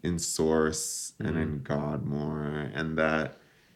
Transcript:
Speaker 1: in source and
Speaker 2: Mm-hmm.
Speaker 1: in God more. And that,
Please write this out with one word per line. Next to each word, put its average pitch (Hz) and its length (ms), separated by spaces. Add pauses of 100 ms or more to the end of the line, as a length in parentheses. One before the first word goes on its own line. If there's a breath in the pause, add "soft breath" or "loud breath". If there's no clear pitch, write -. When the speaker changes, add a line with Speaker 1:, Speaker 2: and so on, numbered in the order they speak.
Speaker 1:
in 85 160
source 80 1000
and - 100
Speaker 2:
Mm-hmm. 80 120
Speaker 1:
in 76 220
God 73 420
more. 73 680
And 80 240
that, 78 400 (380 soft breath)